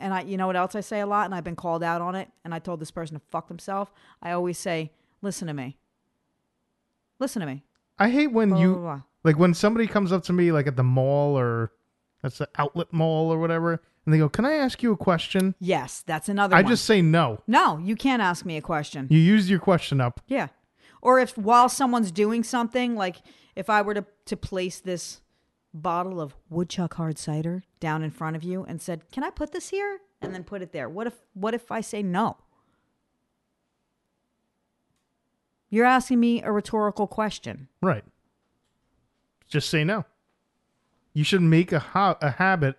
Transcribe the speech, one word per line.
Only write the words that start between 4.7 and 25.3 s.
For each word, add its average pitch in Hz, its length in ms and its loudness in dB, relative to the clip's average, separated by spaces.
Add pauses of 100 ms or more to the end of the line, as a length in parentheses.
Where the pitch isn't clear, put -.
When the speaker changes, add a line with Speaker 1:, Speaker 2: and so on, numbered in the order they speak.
Speaker 1:
"Listen 196 240 -6
to 156 80 -6
me. 139 220 -10 (1400)
Listen 247 200 -4
to 160 60 -6
me." 139 160 -10 (360)
Speaker 2:
I 208 120 4
hate 294 180 2
when 220 220 2
Speaker 1:
Blah, 180 100 4
Speaker 2:
you, 185 140 6
Speaker 1:
blah, 180 80 -4
blah. 147 200 -8 (220)
Speaker 2:
like, 156 140 6
when 175 160 6
somebody 226 320 2
comes 196 260 0
up 185 120 0
to - 80 -2
me, 175 200 4
like, 147 140 2
at 135 100 -2
the 127 80 2
mall 139 540 2
or 117 340 -2 (500)
that's 135 160 -8
the 143 180 -4
outlet 151 360 -2
mall 160 400 2
or 160 60 0
whatever, 165 420 0 (280)
and 156 60 6
they 156 40 6
go, 156 120 4
"Can - 160 0
I 302 80 2
ask 269 280 -2
you 240 100 2
a 196 40 2
question?" 185 640 0
Speaker 1:
Yes, 165 460 -4
that's 156 240 -6
another 196 260 2
Speaker 2:
I 185 60 10
Speaker 1:
one. 196 100 4
Speaker 2:
just - 140 0
say 208 160 6
no. 156 440 2
Speaker 1:
No, 254 300 4
you 180 180 -4
can't 247 280 0
ask 175 240 -2
me 165 100 -4
a 151 60 -6
question. 151 480 -4
Speaker 2:
You 156 80 10
used 185 320 6
your 190 80 4
question 160 420 2
up. 123 260 -2
Speaker 1:
Yeah. 233 220 -2 (540)
Or 254 180 6
if 247 160 -2
while 240 320 6
someone's 240 420 0
doing 214 320 0
something, 240 540 -2
like, 185 220 -4 (360)
if 180 140 -8
I 214 140 4
were 202 120 -2
to, 202 100 -4 (200)
to 208 120 -8
place 185 440 -6
this - 400 -10 (540)